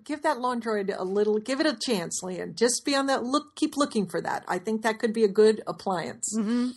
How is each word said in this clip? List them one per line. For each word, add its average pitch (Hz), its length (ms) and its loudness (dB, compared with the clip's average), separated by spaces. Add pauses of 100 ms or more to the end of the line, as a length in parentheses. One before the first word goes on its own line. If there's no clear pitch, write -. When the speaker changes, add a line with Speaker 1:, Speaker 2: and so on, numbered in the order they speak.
Speaker 1:
give 302 160 -6
that 302 160 2
laundroid 226 580 0
a - 80 -4
little, 208 360 2
give 262 200 -2
it 311 60 2
a 294 100 2
chance, 180 480 -2
Lian. 180 320 -6
Just 240 300 2
be 285 100 2
on 277 120 2
that 269 160 0
look, 269 320 -2
keep 302 200 -2
looking 269 320 2
for - 140 -4
that. - 260 -6
I 180 120 -2
think 220 240 -4
that 220 160 0
could 233 120 0
be 226 140 2
a - 20 4
good 214 400 6
appliance. 170 680 -4
Speaker 2:
Mm-hmm. 240 400 0